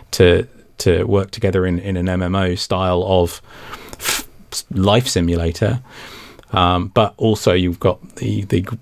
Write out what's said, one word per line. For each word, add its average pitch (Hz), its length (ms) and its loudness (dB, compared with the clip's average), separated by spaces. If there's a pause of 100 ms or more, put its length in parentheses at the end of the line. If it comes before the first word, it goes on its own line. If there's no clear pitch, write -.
(100)
to, 87 360 4 (320)
to 87 260 2
work 95 260 0
together 95 340 0
in, 90 140 0
in 95 180 -6
an 90 120 -2
M 92 140 0
M 90 120 -2
O 95 220 0
style 92 480 0
of 92 360 2 (520)
f-, - 360 -6 (420)
life 101 360 2
simulator. 85 760 -2 (720)
Um, 90 360 2
but 104 280 2
also 110 360 2
you've 90 280 0
got - 360 -2
the, 104 280 -4
the, 107 200 0 (180)